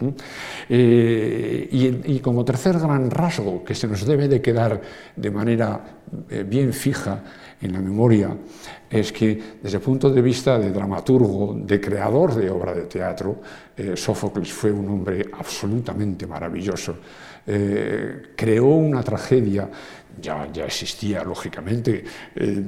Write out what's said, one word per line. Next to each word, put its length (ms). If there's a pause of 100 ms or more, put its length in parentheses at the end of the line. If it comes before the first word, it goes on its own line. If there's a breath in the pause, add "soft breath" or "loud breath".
¿eh? 120 (560 loud breath)
Eh, 1040
y, 440
y 40
como 240
tercer 360
gran 300
rasgo 540
que 100
se 140
nos 180
debe 220
de 140
quedar 400 (340 loud breath)
de 160
manera, 680 (300)
eh, 180
bien 240
fija 520 (360 loud breath)
en 140
la 60
memoria, 580 (520 loud breath)
es 220
que 500
desde 160
el 60
punto 260
de 120
vista 380
de 120
dramaturgo, 880
de 220
creador 540
de 140
obra 240
de 100
teatro, 580 (340 loud breath)
eh, 220
Sófocles 560
fue 180
un 160
hombre 460
absolutamente 960
maravilloso. 680 (520 loud breath)
Eh, 880
creó 320
una 340
tragedia, 680 (540 loud breath)
ya, 320
ya 120
existía, 580
lógicamente, 800 (320 loud breath)
eh, 320